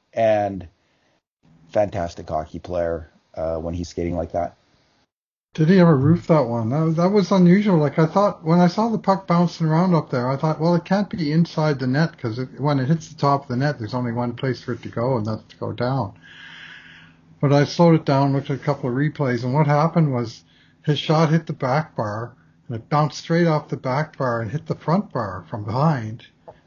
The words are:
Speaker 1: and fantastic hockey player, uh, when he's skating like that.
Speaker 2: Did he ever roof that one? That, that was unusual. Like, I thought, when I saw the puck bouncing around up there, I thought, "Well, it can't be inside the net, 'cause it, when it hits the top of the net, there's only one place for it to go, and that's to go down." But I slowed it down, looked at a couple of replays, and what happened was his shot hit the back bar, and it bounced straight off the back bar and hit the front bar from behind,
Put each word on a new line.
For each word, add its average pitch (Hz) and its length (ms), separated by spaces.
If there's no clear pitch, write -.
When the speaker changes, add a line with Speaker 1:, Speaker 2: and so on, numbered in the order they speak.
Speaker 1:
and 104 520
fantastic 92 600
hockey 80 300
player, 85 520
uh, 82 220
when 82 160
he's 87 160
skating 85 260
like 85 160
that. 85 240
Speaker 2:
Did 156 140
he 190 100
ever 170 180
roof 156 300
that 151 200
one? 117 220
That, 160 280
that 175 120
was 202 220
unusual. 190 480
Like, 143 180
I 165 80
thought, 185 380
when 165 160
I 175 80
saw 214 220
the 214 100
puck 190 260
bouncing 170 400
around 165 300
up 151 160
there, 127 180
I 139 80
thought, 156 220
"Well, 170 160
it 170 100
can't 196 240
be 156 220
inside 156 480
the 131 80
net, 147 320
'cause 113 180
it, 127 220
when 143 200
it 127 60
hits 160 240
the - 60
top 139 280
of - 40
the 120 80
net, 139 240
there's 110 160
only 123 160
one 120 240
place 131 260
for 123 120
it 113 100
to 104 60
go, 123 280
and 104 80
that's 110 200
to - 120
go 107 140
down." 120 420
But 139 100
I 143 120
slowed 165 320
it 156 100
down, 139 280
looked 139 180
at 135 100
a - 20
couple 139 280
of 120 40
replays, 139 480
and 127 120
what 151 100
happened 147 480
was 120 300
his 147 160
shot 156 320
hit 165 160
the 156 60
back 139 420
bar, 113 400
and 117 100
it 110 100
bounced 147 300
straight 170 300
off 151 220
the 147 80
back 143 420
bar 117 220
and 107 100
hit 147 160
the - 80
front - 360
bar 95 380
from 107 140
behind, 117 640